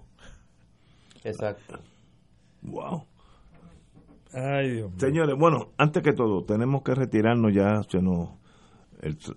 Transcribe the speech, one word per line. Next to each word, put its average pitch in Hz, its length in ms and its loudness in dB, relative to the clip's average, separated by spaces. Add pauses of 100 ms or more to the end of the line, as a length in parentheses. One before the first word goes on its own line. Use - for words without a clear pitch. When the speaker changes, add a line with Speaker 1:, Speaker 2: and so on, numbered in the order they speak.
(1200)
Speaker 1:
Exacto. 104 540 -8 (840)
Speaker 2:
Wow. - 420 -10 (1300)
Speaker 3:
Ay, 135 420 -4
Dios 110 180 -6
mío. 90 80 -14
Speaker 2:
Señores, 143 400 0
bueno, 143 400 2
antes 151 240 2
que 151 100 4
todo, 107 320 0
tenemos 123 380 0
que 127 120 -2
retirarnos 113 600 2
ya, 101 340 4
se 90 140 0
nos, 87 260 0 (720)
el, 76 160 -6 (200)